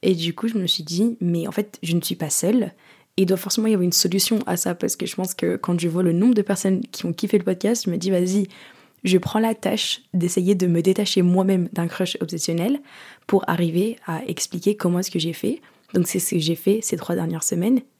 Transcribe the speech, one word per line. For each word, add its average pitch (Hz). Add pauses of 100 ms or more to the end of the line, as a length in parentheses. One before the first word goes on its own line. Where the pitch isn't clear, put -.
Et 190
du 165
coup, -
je 226
me 180
suis 165
dit, 190
mais 170
en -
fait, 208
je 170
ne 175
suis 175
pas 156
seule. 196 (440)
Et 190
il 190
doit 185
forcément 208
y 220
avoir 180
une 175
solution 190
à 180
ça, 175
parce -
que 180
je -
pense 185
que 175
quand 175
je 165
vois 170
le 170
nombre 214
de 214
personnes 190
qui -
ont 170
kiffé 208
le 180
podcast, 196
je 196
me 170
dis, 180
vas-y, 185 (580)
je 180
prends 180
la 226
tâche - (120)
d'essayer 180
de 180
me 170
détacher 190
moi-même 180
d'un 170
crush 180
obsessionnel 170 (480)
pour 196
arriver 170
à 165
expliquer 180
comment 175
est-ce 185
que 170
j'ai 160
fait. 262 (340)
Donc 175
c'est 190
ce 180
que 175
j'ai 165
fait 208
ces -
trois 170
dernières 165
semaines. 226 (180)